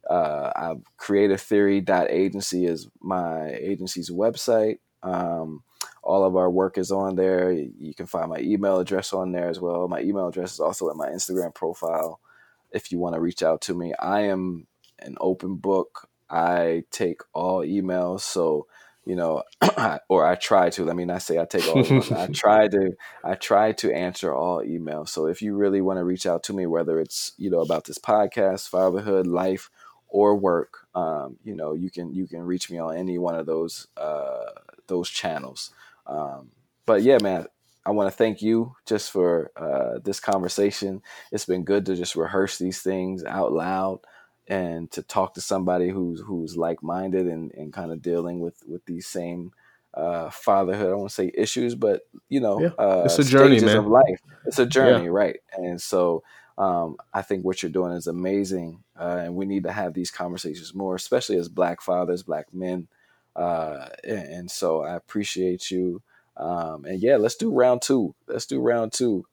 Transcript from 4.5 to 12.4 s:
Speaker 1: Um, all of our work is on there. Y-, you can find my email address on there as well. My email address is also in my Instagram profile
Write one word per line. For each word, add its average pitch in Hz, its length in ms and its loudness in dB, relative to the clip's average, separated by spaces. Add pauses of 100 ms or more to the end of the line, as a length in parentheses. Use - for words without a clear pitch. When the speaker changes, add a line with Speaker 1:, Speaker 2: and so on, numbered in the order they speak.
Speaker 1:
Um, 85 600 -4 (400)
all 98 220 4
of 92 120 4
our 90 140 4
work 92 280 2
is 95 140 -2
on 95 240 0
there. 92 360 4
Y-, 73 260 -2
you 76 160 -12
can 87 120 -12
find 85 240 -4
my 73 100 -6
email 98 380 2
address 92 360 -2
on 92 180 -2
there 87 160 -2
as 85 120 -4
well. 87 280 0
My 82 120 -4
email 92 280 0
address 90 260 -6
is - 60 -10
also 82 300 0
in 78 80 -8
my 71 100 -4
Instagram 90 460 -4
profile 82 680 -4 (520)